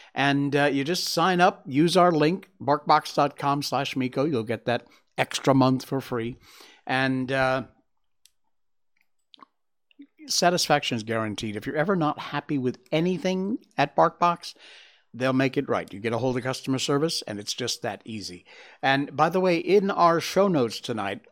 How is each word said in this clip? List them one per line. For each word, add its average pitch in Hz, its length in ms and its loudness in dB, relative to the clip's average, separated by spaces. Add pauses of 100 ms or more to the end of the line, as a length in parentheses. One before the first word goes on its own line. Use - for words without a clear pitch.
(160)
And, 143 400 0
uh, 143 100 4
you 139 180 0
just 175 240 -4
sign 175 320 2
up, 190 280 4
use 156 280 2
our 180 160 6
link, 160 380 0 (100)
barkbox 147 540 2
dot 143 240 0
com 143 240 -2
slash 135 340 -4
Miko. 131 300 -2
You'll 143 160 -2
get 110 240 -6
that 120 220 -2 (280)
extra - 380 0
month 131 320 4
for 135 160 -6
free. 117 360 -6 (500)
And, 131 440 -2
uh, 135 320 0 (2500)
satisfaction 175 720 0
is 110 60 -6
guaranteed. 110 520 -4
If 104 120 -8
you're - 80 -6
ever 165 200 0
not 151 220 0
happy - 400 -6
with 127 220 -2 (120)
anything 185 680 -2 (180)
at 143 180 0
BarkBox, 170 600 2 (580)
they'll 127 180 0
make 131 240 2
it 139 140 -2
right. 95 240 -4
You 101 80 -14
get 110 100 -2
a 117 60 -2
hold 127 180 -2
of 123 80 -4
customer 131 340 -4
service, 147 440 -2
and 104 180 -10
it's 101 140 -8
just - 300 -8
that 101 200 -8
easy. 92 400 -12 (380)
And 139 340 0
by 151 140 2
the 185 100 0
way, 185 160 2
in 190 340 2
our 170 300 4
show 196 300 2
notes 127 320 0
tonight, 104 400 -6 (100)